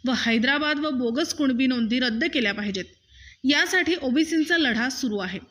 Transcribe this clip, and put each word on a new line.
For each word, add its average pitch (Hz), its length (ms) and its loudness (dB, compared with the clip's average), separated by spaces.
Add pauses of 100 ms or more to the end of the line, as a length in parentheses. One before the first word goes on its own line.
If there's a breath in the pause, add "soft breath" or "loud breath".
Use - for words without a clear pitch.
व 254 40 0
हैदराबाद 277 680 0
व 302 100 -2
बोगस 254 440 -2
कुणबी 262 340 2
नोंदी 247 320 0
रद्द 240 240 0 (100)
केल्या 220 200 0
पाहिजेत. 196 320 -4 (580 loud breath)
यासाठी 339 580 2
ओबीसींचा 311 560 2
लढा 247 320 0
सुरू 240 280 -4
आहे. 180 220 -6 (120)